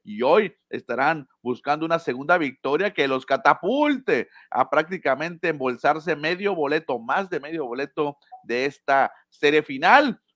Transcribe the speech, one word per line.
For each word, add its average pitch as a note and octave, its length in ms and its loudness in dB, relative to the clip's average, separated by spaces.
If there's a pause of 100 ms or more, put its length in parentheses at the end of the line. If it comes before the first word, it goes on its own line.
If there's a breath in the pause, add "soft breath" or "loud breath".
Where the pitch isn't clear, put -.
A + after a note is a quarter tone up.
y G#2+ 200 -8
hoy F3 340 4 (140)
estarán C3+ 580 -2 (140)
buscando C#3 420 -4
una E3 140 0
segunda D3 400 0
victoria D3+ 560 -2
que D3 120 0
los C3+ 200 -2
catapulte A3+ 1040 0 (200 soft breath)
a C3 200 0
prácticamente D#3+ 800 -2
embolsarse D3+ 680 -2
medio F3+ 380 -2
boleto, D3 440 -2
más C#3+ 300 -4
de E3+ 120 -6
medio D3+ 260 -8
boleto C#3+ 500 -6 (280 loud breath)
de B2 200 -2
esta C#3 480 0 (160 soft breath)
serie D3+ 340 2
final. G3+ 600 2 (140)